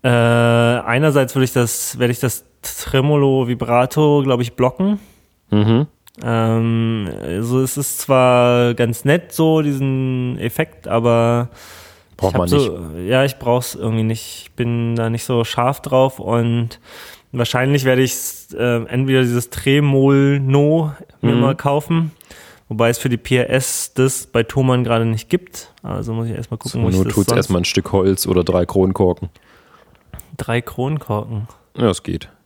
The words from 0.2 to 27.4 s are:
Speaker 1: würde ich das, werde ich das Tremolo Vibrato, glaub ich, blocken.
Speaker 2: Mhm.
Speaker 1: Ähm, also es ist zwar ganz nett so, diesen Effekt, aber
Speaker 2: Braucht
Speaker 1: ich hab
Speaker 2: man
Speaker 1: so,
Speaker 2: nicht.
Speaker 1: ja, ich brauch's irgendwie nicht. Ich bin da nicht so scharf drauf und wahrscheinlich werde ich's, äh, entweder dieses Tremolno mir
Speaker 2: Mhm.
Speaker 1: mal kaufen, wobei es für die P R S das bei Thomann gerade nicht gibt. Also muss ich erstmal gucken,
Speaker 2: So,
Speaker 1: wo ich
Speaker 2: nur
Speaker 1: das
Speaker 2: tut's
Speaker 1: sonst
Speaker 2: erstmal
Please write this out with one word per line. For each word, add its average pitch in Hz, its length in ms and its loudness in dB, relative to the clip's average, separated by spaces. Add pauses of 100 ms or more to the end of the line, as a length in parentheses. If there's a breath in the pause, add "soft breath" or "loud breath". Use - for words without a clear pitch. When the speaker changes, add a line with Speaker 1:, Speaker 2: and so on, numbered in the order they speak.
Speaker 1:
würde 131 100 2
ich - 80 -8
das, - 440 -4
werde 120 140 0
ich 120 80 -6
das - 240 -4 (180)
Tremolo 135 840 0
Vibrato, 127 760 2
glaub 123 180 0
ich, 117 120 -4
blocken. 185 460 0 (500 soft breath)
Speaker 2:
Mhm. 113 380 4 (340)
Speaker 1:
Ähm, 113 880 -2 (120)
also 113 400 -2
es 131 160 -4
ist - 220 -6
zwar 123 760 4
ganz 117 320 -2
nett 165 260 0
so, 160 300 2
diesen 131 760 -2
Effekt, - 500 -6
aber 117 600 2 (680 loud breath)
Speaker 2:
Braucht 92 140 0
Speaker 1:
ich - 20 -6
hab 95 60 2
Speaker 2:
man 90 100 0
Speaker 1:
so, 143 80 4
Speaker 2:
nicht. 87 520 -4
Speaker 1:
ja, 127 140 4
ich 131 140 -2
brauch's 123 380 -2
irgendwie 110 280 -2
nicht. - 400 -6
Ich - 80 -20
bin 117 460 -4
da 113 120 -2
nicht 113 140 -4
so 117 220 0
scharf 127 360 -2
drauf 135 380 2
und 117 640 -2 (500 loud breath)
wahrscheinlich 131 540 0
werde 127 180 4
ich's, - 500 -6
äh, 120 340 0
entweder 131 340 0
dieses 120 280 0
Tremolno 139 1400 2 (300)
mir 120 140 2
Speaker 2:
Mhm. 120 60 2
Speaker 1:
mal 135 140 2
kaufen, 151 560 -2 (560 loud breath)
wobei 117 220 2
es 120 80 0
für - 100 -4
die 120 100 0
P - 200 0
R 123 120 0
S - 440 -2
das - 340 0
bei 117 160 0
Thomann 127 400 0
gerade 117 220 0
nicht 113 240 -4
gibt. - 420 -4 (120)
Also 104 300 -6
muss 113 140 -4
ich 110 80 -6
erstmal 117 220 -8
gucken, - 240 -6
Speaker 2:
So, - 40 0
Speaker 1:
wo 92 40 2
ich 92 60 0
Speaker 2:
nur 92 100 2
Speaker 1:
das - 80 -4
Speaker 2:
tut's 98 140 2
Speaker 1:
sonst 120 100 2
Speaker 2:
erstmal 90 240 0